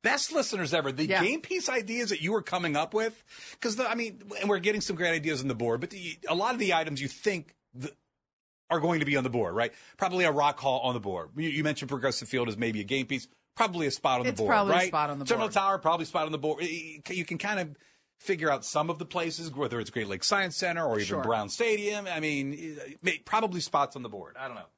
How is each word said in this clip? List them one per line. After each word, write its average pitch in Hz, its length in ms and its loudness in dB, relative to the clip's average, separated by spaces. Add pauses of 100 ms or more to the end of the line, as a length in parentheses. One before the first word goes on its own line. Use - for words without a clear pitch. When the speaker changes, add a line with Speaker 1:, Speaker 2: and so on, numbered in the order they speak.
Speaker 1:
best 269 300 2
listeners 190 400 0
ever. 147 180 2
The 139 160 -2
Speaker 2:
Yeah. 185 160 4
Speaker 1:
game 269 200 0
piece 370 260 -2
ideas 233 400 -2
that 160 140 -2
you 185 100 0
were 214 100 2
coming 175 320 -2
up 165 200 0
with, 220 280 -2 (380)
'cause 220 160 -2
the, 247 120 0
I 233 60 0
mean, 226 280 -4 (180)
and 202 80 0
we're 202 120 4
getting 208 200 2
some 185 160 -2
great 170 160 2
ideas 156 300 0
on 135 60 -2
the 123 60 0
board, 117 260 2
but - 100 -6
the, 175 360 -10
a 165 80 0
lot 214 200 2
of 233 40 -4
the 196 140 2
items 156 300 2
you 139 60 -2
think - 460 -2 (200)
the, 127 180 -10 (800)
are 143 100 4
going 160 200 4
to 143 60 2
be 143 100 2
on 131 80 2
the 127 60 0
board, 104 240 0
right? 117 180 0 (260)
Probably 185 260 2
a 156 80 6
Rock 147 260 4
Hall 131 220 2
on 123 140 0
the 117 60 -2
board. 90 360 -4
You, 156 140 -2
you 147 140 -2
mentioned 143 260 -2
Progressive 131 380 -2
Field 120 200 0
as 104 80 -4
maybe 113 240 -2
a 101 40 -6
game 131 220 -2
piece. 135 220 -6 (280)
Probably 175 300 2
a 131 40 2
spot 131 300 2
on 123 40 -2
the 123 60 2
Speaker 2:
It's 104 100 -6
Speaker 1:
board, 104 80 2
Speaker 2:
probably 202 240 6
a - 60 6
Speaker 1:
right? 185 100 4
Speaker 2:
spot 151 220 0
on 143 80 -6
the 139 80 -6
Speaker 1:
Terminal 220 220 2
Speaker 2:
board. 208 60 -6
Speaker 1:
Tower, 196 240 2
probably 165 280 2
spot 156 200 0
on 156 60 -4
the 151 60 -4
board. 147 240 -2
Y-, 160 460 -8
y-, 185 60 -6
you 175 100 -2
can 170 140 -6
kind 202 220 -2
of 151 160 -6 (420)
figure 160 320 0
out 135 140 2
some 156 260 0
of 156 80 -2
the 170 60 -6
places, 165 480 -4
whether 127 260 -2
it's 107 120 -4
Great 107 180 -2
Lakes 95 180 -2
Science 190 300 2
Center 170 280 0
or 117 120 2
even 104 100 0
Speaker 2:
Sure. 170 160 -2
Speaker 1:
Brown 107 260 2
Stadium. 208 600 0
I 165 100 -4
mean, 151 680 -4
y-, 143 180 -14
may-, - 160 0
probably 208 420 0
spots 143 340 2
on 131 80 -10
the 117 60 -10
board. 92 320 -12
I 135 80 -8
don't 120 80 -10
know. 87 100 -14 (120)